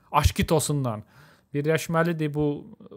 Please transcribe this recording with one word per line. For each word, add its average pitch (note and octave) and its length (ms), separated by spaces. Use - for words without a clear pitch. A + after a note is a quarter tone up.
aşkitosundan. C#3+ 880
Birləşməlidir D#3 800
bu, D3 320